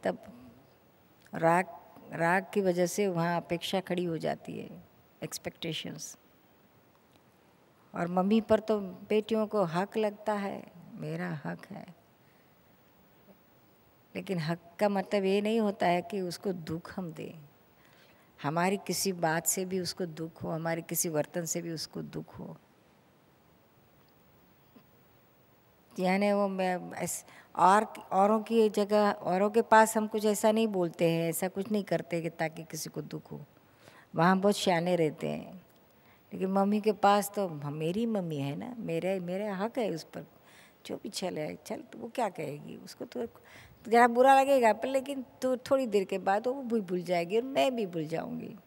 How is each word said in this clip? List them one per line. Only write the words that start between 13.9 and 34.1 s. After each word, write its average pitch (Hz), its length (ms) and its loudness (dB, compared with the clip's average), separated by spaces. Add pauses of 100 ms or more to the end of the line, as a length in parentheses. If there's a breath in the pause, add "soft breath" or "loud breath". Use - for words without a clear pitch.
लेकिन 185 240 -4
हक 165 200 -2 (200)
का 208 100 4
मतलब 196 340 0
ये 190 180 4
नहीं 220 180 0
होता 202 280 0
है 175 140 4
कि 190 200 -6
उसको 180 320 -4
दुख 165 420 -8
हम 180 180 -8
दें, - 260 -12 (1040 soft breath)
हमारी 175 340 2
किसी 196 340 -2
बात 165 360 0
से 190 180 0
भी 185 140 -2
उसको 180 260 -4
दुख 160 380 -10
हो, 175 60 -6
हमारे 165 320 -2
किसी 165 280 -2
वर्तन 160 360 -2
से 170 160 -4
भी 170 100 -8
उसको - 300 -8
दुख - 380 -12
हो। - 180 -14 (3500)
यानी 196 340 4
वो 202 140 2
मैं 185 460 -2
ऐस-, - 320 -8 (300 loud breath)
और, 190 280 8 (280)
औरों 208 280 4
की 220 300 4
जगह, 208 420 4
औरों 185 380 0
के 220 120 2
पास 220 360 8
हम 214 100 0
कुछ 214 180 -2
ऐसा 214 260 4
नहीं 220 160 2
बोलते 175 420 0
हैं, 165 200 2
ऐसा 165 180 -2
कुछ 196 240 -4
नहीं 208 120 0
करते 165 380 -2
कि 160 80 -4
ताकि 160 340 -6
किसी 160 260 -10
को - 120 -8
दुख 151 300 -12
हो, 147 80 -12 (760 loud breath)